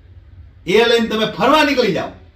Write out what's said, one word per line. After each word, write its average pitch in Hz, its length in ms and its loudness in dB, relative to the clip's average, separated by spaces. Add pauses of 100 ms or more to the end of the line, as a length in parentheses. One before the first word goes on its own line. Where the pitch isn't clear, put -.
(640)
એ 214 200 4
લઈને 233 220 0
તમે 214 180 -2
ફરવા 262 380 0
નીકળી 254 300 0
જાઓ. 131 160 -6 (260)